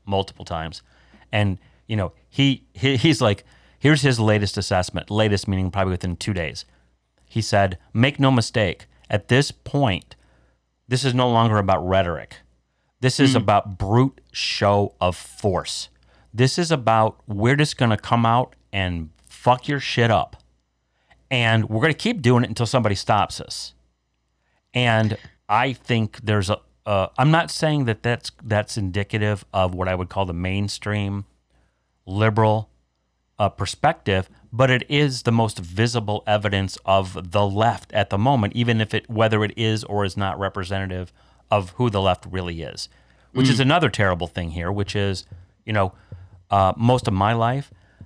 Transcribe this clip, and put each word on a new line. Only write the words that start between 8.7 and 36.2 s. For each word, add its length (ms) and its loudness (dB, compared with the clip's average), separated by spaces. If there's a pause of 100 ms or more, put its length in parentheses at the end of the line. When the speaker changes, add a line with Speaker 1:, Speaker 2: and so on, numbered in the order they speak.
Speaker 1:
at 200 -2
this 240 2
point, 640 -4 (720)
this 160 -2
is 100 0
no 160 2
longer 280 4
about 280 0
rhetoric. 520 -2 (640)
This 200 0
is 140 6
Speaker 2:
Mm. 20 2
Speaker 1:
about 420 0
brute 420 2 (120)
show 680 0
of 160 0
force. 760 -4 (440)
This 240 2
is 140 -2
about, 560 2
we're 260 0
just 220 0
gonna 200 2
come 300 0
out 300 0 (160)
and 380 -4 (180)
fuck 400 0
your 100 -2
shit 320 0
up. 320 0 (880)
And 380 2
we're 140 -2
gonna 120 2
keep 260 -2
doing 220 4
it 60 -2
until 180 -2
somebody 300 0
stops 440 0
us." 340 -14 (1000)
And 420 2 (320)
I 240 2
think 520 -2
there's 260 0
a, 80 0 (260)
uh, 220 0 (100)
I'm 140 4
not 220 2
saying 320 0
that 180 -2
that's, 300 -4 (100)
that's 340 -2
indicative 680 -2 (100)
of 180 2
what 140 -4
I 80 0
would 140 -4
call 180 -4
the 80 -6
mainstream 920 -4 (800)
liberal, 640 0 (680)
uh, 100 2
perspective, 800 -2 (240)
but 180 2
it 200 2
is 320 0
the 100 0
most 260 0
visible 680 -2